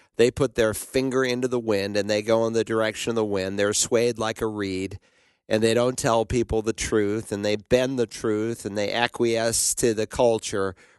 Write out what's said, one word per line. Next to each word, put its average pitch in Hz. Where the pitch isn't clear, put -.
they 120
put 131
their 110
finger 131
into 127
the 123
wind 101
and 101
they 107
go 113
in 113
the 113
direction 110
of 117
the 113
wind. 101
They're 104
swayed 117
like 110
a 113
reed, 98
and 110
they 113
don't 123
tell 113
people 113
the 110
truth, 107
and 101
they 104
bend 127
the 117
truth, 110
and 101
they 101
acquiesce 117
to 117
the 107
culture 110